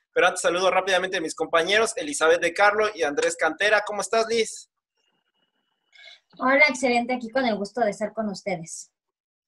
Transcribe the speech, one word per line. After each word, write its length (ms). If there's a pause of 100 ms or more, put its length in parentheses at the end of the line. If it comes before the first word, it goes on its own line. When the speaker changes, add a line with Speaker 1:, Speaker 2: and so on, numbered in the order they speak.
(120)
Speaker 1:
pero 140
antes 140
saludo 280
rápidamente 500
a 20
mis 120
compañeros, 640
Elizabeth 440
de 120
Carlo 400
y 120
Andrés 320
Cantera. 500
¿Cómo 140
estás, 280
Liz? 400 (1700)
Speaker 2:
Hola, 280
excelente, 460
aquí 160
con 160
el 80
gusto 280
de 80
estar 220
con 180
ustedes. 640 (560)